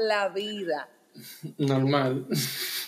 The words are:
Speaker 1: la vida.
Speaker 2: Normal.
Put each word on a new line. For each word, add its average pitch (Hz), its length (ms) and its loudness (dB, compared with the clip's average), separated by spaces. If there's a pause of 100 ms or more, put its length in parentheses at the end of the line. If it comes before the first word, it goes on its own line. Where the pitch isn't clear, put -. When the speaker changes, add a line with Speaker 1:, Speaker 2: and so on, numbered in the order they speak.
Speaker 1:
la 208 300 4
vida. 190 580 -4 (680)
Speaker 2:
Normal. 135 680 2 (600)